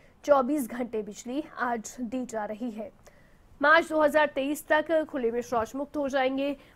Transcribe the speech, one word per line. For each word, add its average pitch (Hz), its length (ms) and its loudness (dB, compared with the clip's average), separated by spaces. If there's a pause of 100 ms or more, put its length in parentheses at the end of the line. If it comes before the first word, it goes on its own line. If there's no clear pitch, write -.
(240)
चौबीस 277 460 4
घंटे 233 320 -4
बिजली 233 420 -8 (140)
आज 240 420 -4
दी 254 260 -6
जा 220 200 -6
रही 214 260 -8
है। 214 200 -12 (720)
मार्च 320 280 6
दो 311 120 2
हज़ार 302 260 4
तेईस 285 400 -4
तक 311 360 2
खुले 262 280 -2
में 240 100 -2
शौच 233 340 -4
मुक्त 285 220 -6
हो 285 120 -2
जाएंगे। 269 480 0 (180)